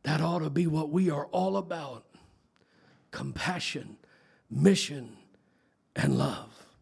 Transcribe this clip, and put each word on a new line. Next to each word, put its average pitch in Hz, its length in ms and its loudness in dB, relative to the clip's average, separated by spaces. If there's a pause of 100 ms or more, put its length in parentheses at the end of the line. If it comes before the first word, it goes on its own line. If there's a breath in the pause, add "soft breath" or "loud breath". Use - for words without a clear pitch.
That 151 180 0
ought 170 180 0
to 151 100 -2
be 165 180 2
what 156 220 0
we 180 200 4
are 139 180 -2
all 190 300 0
about. 160 480 -6 (1040 soft breath)
Compassion, - 840 -6 (520 soft breath)
mission, 143 680 2 (760 soft breath)
and - 220 2
love. - 500 -4 (140)